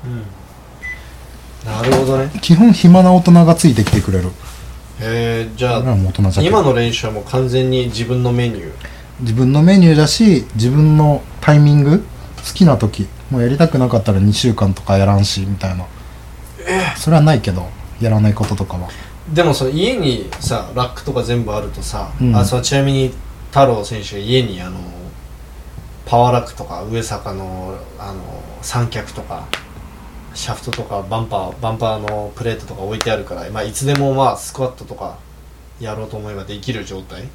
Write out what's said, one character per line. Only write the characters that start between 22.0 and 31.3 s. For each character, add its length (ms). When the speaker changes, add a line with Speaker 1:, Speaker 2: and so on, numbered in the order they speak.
Speaker 2:
う 20
ん。 120
Speaker 1:
あ、 100
そ 140
う、 20
ち 140
な 80
み 100
に 200
太 140
郎 180
選 200
手 100
が 60
家 220
に、 200
あ 80
の、 100
パ 120
ワ 120
ー 40
ラ 80
ッ 40
ク 100
と 80
か、 200
上 200
坂 300
の、 420
あ 140
の、 80
三 260
脚 260
と 80
か、 240
シ 160
ャ 60
フ 60
ト 100
と 120
か、 260
バ 120
ン 60
パ 220